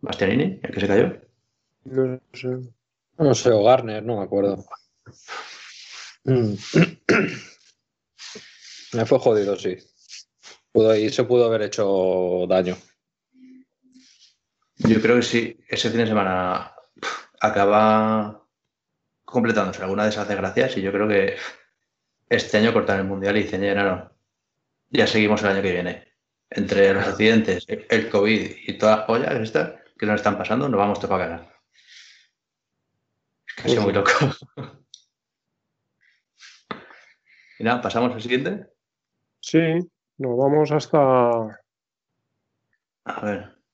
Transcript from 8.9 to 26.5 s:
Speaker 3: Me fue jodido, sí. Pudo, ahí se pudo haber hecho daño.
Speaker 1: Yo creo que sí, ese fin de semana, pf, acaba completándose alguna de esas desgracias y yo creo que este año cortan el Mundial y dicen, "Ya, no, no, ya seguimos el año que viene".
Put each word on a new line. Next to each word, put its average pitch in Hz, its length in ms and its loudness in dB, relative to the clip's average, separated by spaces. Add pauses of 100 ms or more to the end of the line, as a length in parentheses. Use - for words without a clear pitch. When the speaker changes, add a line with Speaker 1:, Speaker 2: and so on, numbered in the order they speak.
Speaker 3:
Me 113 120 -2
fue 131 120 2
jodido, 104 380 2
sí. 92 200 -6 (960)
Pudo, 110 180 4
ahí 107 200 2
se 127 140 -2
pudo 120 220 4
haber 113 160 0
hecho 92 840 0
daño. 90 280 0 (2000)
Speaker 1:
Yo 110 240 2
creo 117 160 4
que 120 60 4
sí, 117 360 -4 (100)
ese 117 220 -4
fin 117 100 -2
de 113 80 0
semana, 92 680 -2 (260)
pf, - 100 -8 (300)
acaba 107 1040 2 (800)
completándose 104 580 -2
alguna 98 200 -2
de 107 80 2
esas 104 180 -6
desgracias 101 480 -2
y 98 60 -4
yo 98 100 -4
creo 104 160 0
que 101 280 0 (920)
este 113 300 0
año 113 160 4
cortan 98 240 0
el 95 80 -4
Mundial 98 320 -2
y 98 60 0
dicen, 98 180 -6
"Ya, 98 120 0
no, 101 100 0
no, 90 280 -4 (800)
ya 110 160 2
seguimos 104 360 2
el 104 60 2
año 98 140 0
que 95 100 0
viene". 90 400 -6 (380)